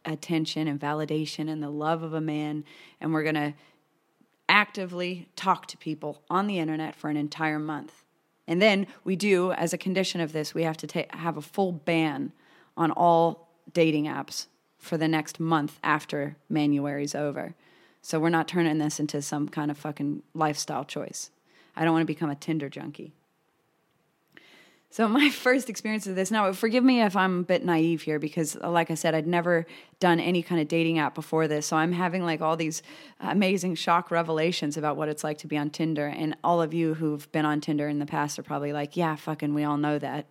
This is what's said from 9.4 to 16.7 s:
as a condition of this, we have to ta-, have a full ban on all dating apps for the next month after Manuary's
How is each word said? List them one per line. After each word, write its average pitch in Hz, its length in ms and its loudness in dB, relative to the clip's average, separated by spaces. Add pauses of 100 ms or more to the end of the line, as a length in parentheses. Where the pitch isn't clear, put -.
as 165 200 -2
a 180 60 -4
condition 185 420 0
of 156 120 -2
this, 156 220 -4
we 160 100 0
have 160 140 -2
to - 80 -10
ta-, - 300 -6
have 165 200 -4
a 151 60 -8
full 190 280 -2
ban 156 600 0 (440)
on 156 140 2
all 170 600 4 (220)
dating 156 340 4
apps - 400 -8 (320)
for - 180 -6
the 156 100 0
next 156 320 0
month 160 460 0
after 147 520 -2 (120)
Manuary's 143 680 0